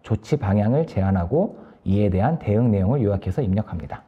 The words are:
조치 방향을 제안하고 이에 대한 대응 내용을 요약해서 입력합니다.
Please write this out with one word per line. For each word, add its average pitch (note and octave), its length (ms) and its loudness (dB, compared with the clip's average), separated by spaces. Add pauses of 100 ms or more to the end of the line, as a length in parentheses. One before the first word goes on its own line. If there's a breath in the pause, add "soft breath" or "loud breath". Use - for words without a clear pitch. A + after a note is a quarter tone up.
조치 - 340 -2
방향을 A2 520 2
제안하고 F#2+ 680 0 (260 loud breath)
이에 G2+ 260 2
대한 A2 300 0
대응 A2 320 2
내용을 G#2 300 2
요약해서 G2+ 400 -2
입력합니다. F#2+ 640 -4